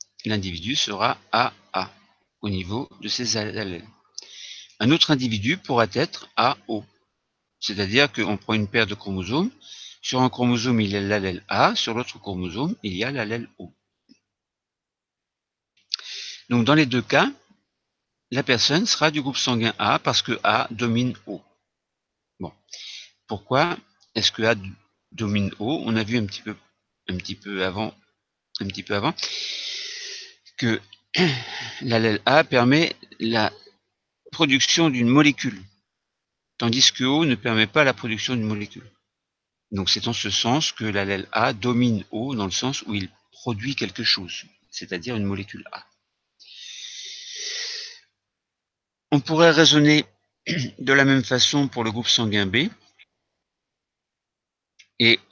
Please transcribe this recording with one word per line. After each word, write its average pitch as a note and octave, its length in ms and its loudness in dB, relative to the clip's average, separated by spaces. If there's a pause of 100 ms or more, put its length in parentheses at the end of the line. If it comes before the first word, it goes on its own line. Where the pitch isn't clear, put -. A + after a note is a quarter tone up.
(260)
l'individu G2 520 -4
sera A2 420 -2 (140)
A A#2+ 200 2 (200)
A F#2 180 -4 (500)
au G#2+ 80 -6
niveau G2 400 -6 (120)
de G#2+ 80 -10
ses A2+ 280 -2
allèles. G#2 480 -6 (960)
Un B2+ 100 4
autre E3 200 4
individu B2+ 480 0
pourra A#2 340 2
être - 440 -4
A A#2+ 200 2 (100)
O. G#2+ 180 -6 (760)
C'est-à-dire G#2 520 0
qu'on G#2 240 -2
prend - 180 -4
une G#2+ 140 0
paire A2+ 180 2
de G2+ 80 -6
chromosomes. G2+ 560 -4 (500)
Sur B2+ 220 -2
un C3 60 4
chromosome, A#2+ 520 2
il G2+ 100 0
y G#2 60 -2
a G2+ 40 0
l'allèle G2 480 -2
A. D3 280 2
Sur - 180 -4
l'autre A#2+ 240 -8
chromosome, G2 640 -6
il G2 120 -6
y G2+ 100 -2
a C3+ 80 -6
l'allèle A#2 360 -6 (100)
O. F2+ 140 -18 (2750)
Donc, A#2+ 160 4
dans C#3 100 6
les D#3 120 6
deux A#2+ 160 0
cas, F3 280 4 (1000)
la C3+ 100 0
personne C#3+ 440 2
sera D#3 240 2
du D3 120 -4
groupe B2+ 140 -4
sanguin A#2 420 0
A B2+ 220 2
parce - 220 0
que A#2 200 -4
A A2+ 280 2
domine A#2 440 0 (120)
O. G2+ 140 -10 (1000)
Bon. E2+ 120 -10 (760)
Pourquoi C3+ 480 0 (400)
est-ce G#2+ 160 0
que A2+ 100 -4
A A2+ 140 4 (560)
domine G2+ 480 -2
O ? C3 260 -4
On A2+ 80 -2
a A2 80 0
vu A2+ 160 -2
un G#2+ 80 -2
petit - 160 -12
peu, G#2 140 -10 (520)
un F#2 80 -4
petit F2+ 200 -10
peu F#2+ 280 -6
avant, F#2+ 300 -4 (640)
un G2+ 60 -6
petit G2 160 -10
peu G#2 140 -6
avant B2 180 -2 (1400)
que A#2 240 0 (340)
<clears throat> - 60 2 (600)
l'allèle A2+ 440 2
A D3 180 6
permet C#3 520 4 (240)
la A2+ 320 0 (800)
production D#3 600 2
d'une A#2+ 180 2
molécule, C3 540 4 (960)
tandis A#2 340 4
que B2+ 120 -4
O D3 200 2
ne C3 100 2
permet A2 320 2
pas D3 180 4
la C3 100 2
production A2 400 -4
d'une A2 120 -2
molécule. G#2 440 -8 (800)
Donc G2 200 -2
c'est A2 180 -2
en A#2+ 40 -2
ce A2 180 -4
sens B2+ 420 0
que A2 120 -10
l'allèle G2 480 -2
A A#2 200 2
domine A#2 580 0
O B2+ 240 -6
dans G#2 120 -2
le F2+ 40 -4
sens C3 320 -4
où A2+ 120 -8
il F#2+ 160 -6 (200)
produit B2 440 -6
quelque A2+ 300 -6
chose, - 400 -4 (260)
c'est-à-dire F#2+ 460 -8
une G2+ 80 -2
molécule G2 480 -6
A. - 120 -16 (3250)
On D3 100 4
pourrait D#3+ 300 6
raisonner D3+ 560 6 (400)
<clears throat> D3+ 320 -4
de C3+ 140 0
la C#3 120 6
même C3+ 200 4
façon C3+ 440 2
pour A#2+ 160 -4
le G#2+ 80 -2
groupe A2+ 160 -4
sanguin G#2 380 2
B, A#2+ 220 0 (2250)
et A#2 220 6 (120)